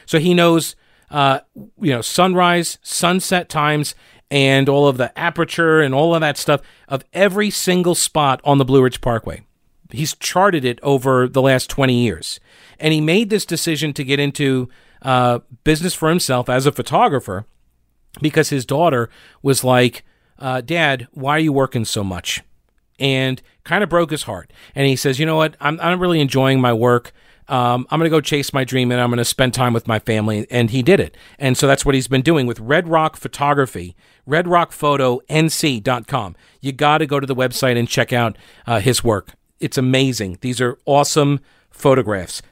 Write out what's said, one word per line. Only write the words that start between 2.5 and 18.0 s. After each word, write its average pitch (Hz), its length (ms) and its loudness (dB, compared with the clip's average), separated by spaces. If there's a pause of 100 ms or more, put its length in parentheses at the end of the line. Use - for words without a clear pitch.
sunset 180 640 -2
times, 151 480 -2 (340)
and 135 380 4
all 143 180 4
of 127 120 2
the 120 200 -4
aperture 165 640 0
and 139 120 2
all 160 220 2
of 160 60 0
that 147 180 -2
stuff 147 220 0 (260)
of 135 160 -6 (100)
every 196 380 2
single 180 460 0
spot 139 480 0
on 139 140 4
the 139 60 4
Blue 131 200 4
Ridge 123 160 -2
Parkway. - 400 -4 (500)
He's 143 240 -6
charted 180 500 0
it 120 200 -2
over 131 420 2
the 127 160 0
last 131 260 2
twenty 127 360 2
years. - 340 -6 (400)
And 156 140 0
he 156 80 2
made 180 280 0
this 202 160 -2
decision 156 480 -4
to 143 120 -8
get 139 160 -2
into, 135 480 -2 (340)
uh, 123 380 0 (240)
business 156 300 0
for 160 140 -2
himself 131 400 -2
as 131 160 0
a 143 60 2
photographer 131 760 -2 (800)